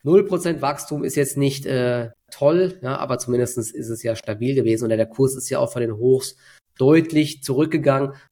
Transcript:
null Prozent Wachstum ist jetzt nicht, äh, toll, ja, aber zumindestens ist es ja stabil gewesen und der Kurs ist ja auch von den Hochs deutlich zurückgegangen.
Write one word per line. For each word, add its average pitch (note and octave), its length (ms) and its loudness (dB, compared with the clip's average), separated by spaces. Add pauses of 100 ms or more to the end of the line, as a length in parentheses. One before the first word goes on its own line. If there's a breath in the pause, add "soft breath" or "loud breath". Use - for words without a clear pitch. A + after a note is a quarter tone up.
null F#3 220 6
Prozent E3+ 380 -2
Wachstum C#3+ 400 -4
ist - 120 -4
jetzt C#3 220 0
nicht, C#3 300 -2
äh, B2 420 -2 (220)
toll, F3+ 500 2
ja, C3 160 -4
aber B2 220 -4
zumindestens A#2+ 520 -2
ist A#2 180 -10
es A2+ 120 -8
ja A2+ 140 -2
stabil B2 400 -4
gewesen A2+ 300 2
und A2+ 40 -2
der A2 160 2
Kurs C3+ 300 0
ist B2+ 140 -10
ja C#3+ 100 -2
auch B2+ 120 0
von B2 120 -4
den A2+ 120 -4
Hochs B2+ 400 2 (420 soft breath)
deutlich D3+ 680 2
zurückgegangen. C#3 720 0 (180 loud breath)